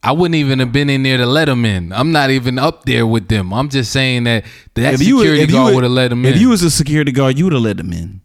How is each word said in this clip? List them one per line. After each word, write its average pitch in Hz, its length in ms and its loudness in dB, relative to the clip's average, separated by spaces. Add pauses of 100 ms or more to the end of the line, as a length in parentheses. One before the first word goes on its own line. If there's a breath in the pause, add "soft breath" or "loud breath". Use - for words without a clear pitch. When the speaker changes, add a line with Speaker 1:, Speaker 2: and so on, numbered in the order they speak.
Speaker 1:
I 117 80 -2
wouldn't 165 240 0
even 139 240 0
have 127 140 -2
been 143 180 0
in 135 140 0
there 131 140 0
to 123 80 0
let 147 220 0
him 123 160 0
in. 92 280 -2
I'm 127 180 -2
not 143 200 0
even 127 280 -2
up 127 260 -4
there 120 220 0
with 113 220 -2
them. 95 260 -2
I'm 135 140 -2
just 135 240 -4
saying 127 320 0
that 117 200 -2 (300 loud breath)
that 135 200 0
Speaker 2:
If 131 80 0
you, 247 160 4
Speaker 1:
security 156 260 2
Speaker 2:
if 151 60 0
you - 60 4
Speaker 1:
guard 131 100 4
Speaker 2:
would, - 100 4
Speaker 1:
would 123 80 2
have 123 80 0
let 127 180 2
him 120 140 -2
Speaker 2:
if 135 100 2
Speaker 1:
in. 170 60 4
Speaker 2:
you 247 80 6
was 202 160 2
a 165 60 2
security 147 420 -2
guard, 131 260 0
you 170 60 0
would 185 80 0
have 127 100 0
let 104 160 -2
him 92 140 -8
in. 87 320 -10